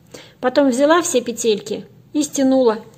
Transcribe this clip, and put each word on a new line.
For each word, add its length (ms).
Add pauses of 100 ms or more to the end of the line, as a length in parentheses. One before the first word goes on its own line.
(380)
Потом 300
взяла 320
все 200
петельки 640 (280)
и 100
стянула 560 (180)